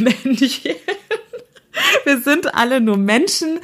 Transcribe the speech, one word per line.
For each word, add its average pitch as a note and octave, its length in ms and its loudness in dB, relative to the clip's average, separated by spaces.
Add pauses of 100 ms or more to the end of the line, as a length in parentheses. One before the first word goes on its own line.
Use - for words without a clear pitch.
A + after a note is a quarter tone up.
<laughs> A#3+ 200 0
Männchen. - 520 0 (1300)
Wir C#4+ 160 2
sind D4+ 340 0
alle A#3+ 280 2
nur G#3+ 160 2
Menschen D#4 680 0